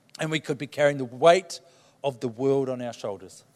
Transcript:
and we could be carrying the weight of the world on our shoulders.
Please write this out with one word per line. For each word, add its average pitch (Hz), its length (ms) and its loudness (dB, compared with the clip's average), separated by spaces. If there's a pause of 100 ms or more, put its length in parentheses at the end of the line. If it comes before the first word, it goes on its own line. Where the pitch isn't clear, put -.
(200)
and 160 120 -4
we 160 80 -2
could 147 180 -6
be 143 100 -10
carrying 143 300 0
the 131 80 -6
weight 160 540 4 (440)
of 135 160 -4
the 131 80 -4
world 131 420 0
on 127 120 -6
our 120 120 -8
shoulders. 95 500 -12 (120)